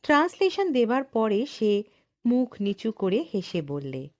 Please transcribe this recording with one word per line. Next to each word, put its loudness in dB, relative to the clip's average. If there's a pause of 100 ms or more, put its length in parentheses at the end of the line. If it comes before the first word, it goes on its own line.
ট্রান্সলেশন 2
দেবার 2
পরে 0
সে 0 (420)
মুখ 2
নিচু -2
করে 0
হেসে -4
বললে -8 (100)